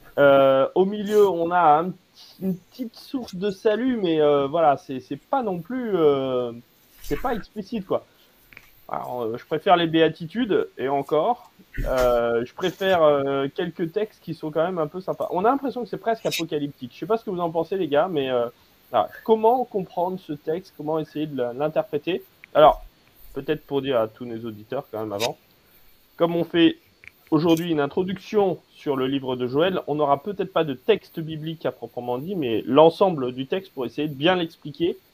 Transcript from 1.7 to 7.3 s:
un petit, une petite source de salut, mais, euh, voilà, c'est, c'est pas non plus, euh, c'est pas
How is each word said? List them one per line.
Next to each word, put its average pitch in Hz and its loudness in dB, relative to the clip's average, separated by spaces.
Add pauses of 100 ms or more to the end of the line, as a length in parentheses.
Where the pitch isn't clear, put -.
un 180 -2
petit, - -18
une 185 -2
petite - -14
source - -10
de 190 -4
salut, 226 0
mais, 165 2
euh, 147 4
voilà, 147 4
c'est, 135 -8
c'est 139 -10
pas 277 -2
non 185 -4
plus, 247 -6
euh, 131 2 (500)
c'est - -4
pas 247 -4